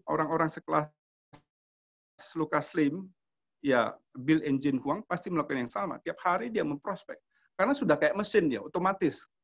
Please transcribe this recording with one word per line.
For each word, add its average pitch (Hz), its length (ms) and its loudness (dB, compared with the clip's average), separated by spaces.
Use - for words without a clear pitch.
orang-orang 156 400 0
sekelas 156 400 -2
Lukas 151 320 -2
Slim, 160 400 0
ya 120 320 2
Bill 143 320 2
Engine 135 320 2
Huang 151 240 -4
pasti 175 240 -6
melakukan 143 400 -2
yang - 60 -14
sama. 202 260 -4
Tiap - 240 -8
hari 190 240 0
dia 220 160 -2
memprospek. - 560 -6
Karena 240 160 4
sudah 165 240 2
kayak 151 160 4
mesin 202 320 2
dia, 113 160 0
otomatis. 185 640 0